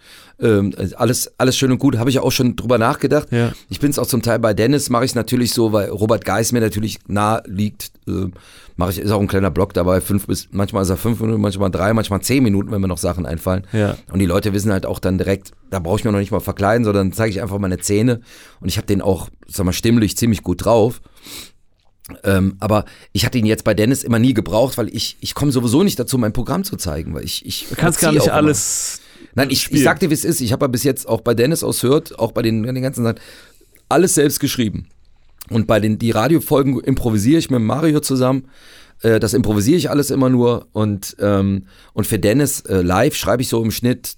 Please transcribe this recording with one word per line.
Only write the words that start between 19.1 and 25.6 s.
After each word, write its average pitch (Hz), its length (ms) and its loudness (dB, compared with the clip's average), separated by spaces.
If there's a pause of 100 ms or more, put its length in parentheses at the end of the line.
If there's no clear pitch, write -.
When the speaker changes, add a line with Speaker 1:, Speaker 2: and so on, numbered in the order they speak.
Speaker 1:
sag - 180 -4
mal, 90 60 0
stimmlich 113 460 2
ziemlich 113 260 0
gut 90 220 -4
drauf. 117 340 4 (1200)
Ähm, 95 360 2
aber 104 260 0 (280)
ich - 120 0
hatte - 120 -2
ihn 110 100 2
jetzt 110 160 0
bei 110 100 2
Dennis 117 300 2
immer 117 160 2
nie 127 140 4
gebraucht, 110 440 0
weil 113 160 -4
ich, - 280 -6
ich 110 120 -8
komme 143 200 0
sowieso 123 280 2